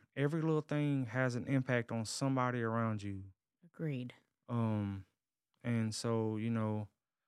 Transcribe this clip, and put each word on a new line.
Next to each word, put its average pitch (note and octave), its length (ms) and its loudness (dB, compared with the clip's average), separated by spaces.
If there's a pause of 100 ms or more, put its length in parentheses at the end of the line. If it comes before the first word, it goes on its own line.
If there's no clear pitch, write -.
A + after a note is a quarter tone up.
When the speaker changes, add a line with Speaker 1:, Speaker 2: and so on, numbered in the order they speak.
(160)
Speaker 1:
every D3 260 0
little D#3 200 2
thing D3 440 0
has B2 300 0
an B2 120 -4
impact B2+ 440 2
on A2+ 140 -2
somebody B2 560 0
around A2+ 400 0
you. G2 220 -6 (500)
Speaker 2:
Agreed. C3+ 400 -4 (360)
Speaker 1:
Um, G#2 560 0 (580)
and A2+ 320 0
so, A2+ 420 0
you A2 120 0
know, G#2+ 380 0 (400)